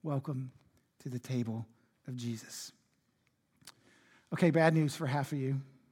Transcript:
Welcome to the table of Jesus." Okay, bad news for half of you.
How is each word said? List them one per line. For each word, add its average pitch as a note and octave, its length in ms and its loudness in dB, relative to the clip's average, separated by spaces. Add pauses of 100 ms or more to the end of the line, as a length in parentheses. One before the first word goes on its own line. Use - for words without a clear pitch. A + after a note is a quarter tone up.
Welcome C#3 500 -4 (460)
to - 100 -12
the B2 100 -6
table A2+ 480 -4 (400)
of B2+ 100 -10
Jesus." A#2 560 -10 (1600)
Okay, E3+ 160 6
bad D#3+ 240 6
news D3+ 200 4
for D#3+ 120 -4
half C#3 260 0
of D3 60 -4
you. C3+ 240 -2 (300)